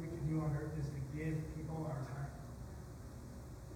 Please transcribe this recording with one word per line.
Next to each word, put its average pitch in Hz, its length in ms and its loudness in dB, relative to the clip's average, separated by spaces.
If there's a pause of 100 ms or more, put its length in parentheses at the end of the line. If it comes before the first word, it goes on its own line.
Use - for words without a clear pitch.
we 156 60 0
can 151 180 0
do 156 160 6
on 156 160 4
earth 151 180 0
is 139 140 2
to 135 100 0 (160)
give 156 220 4 (160)
people 156 320 0
our 135 240 2
time, 139 240 -2 (1400)